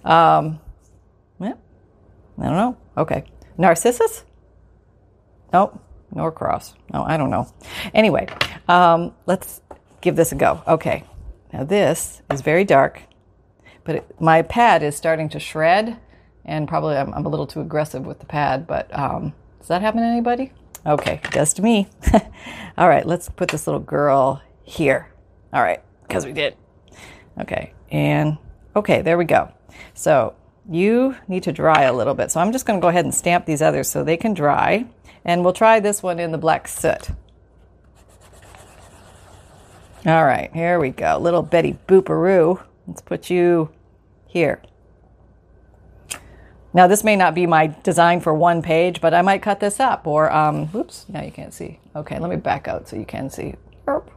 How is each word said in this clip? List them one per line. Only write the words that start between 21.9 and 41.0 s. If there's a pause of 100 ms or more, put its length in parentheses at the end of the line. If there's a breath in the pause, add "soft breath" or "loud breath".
<laughs>
All
right,
let's
put
this
little
girl (220)
here. (440)
All
right, (280)
'cause
we
did. (880 loud breath)
Okay, (180)
and (380)
okay,
there
we
go. (440 loud breath)
So (360)
you (120)
need
to
dry
a
little
bit.
So
I'm
just
gonna
go
ahead
and
stamp
these
others
so
they
can
dry. (400 soft breath)
And
we'll
try
this
one
in
the
black
soot. (3000)
All
right,
here
we
go.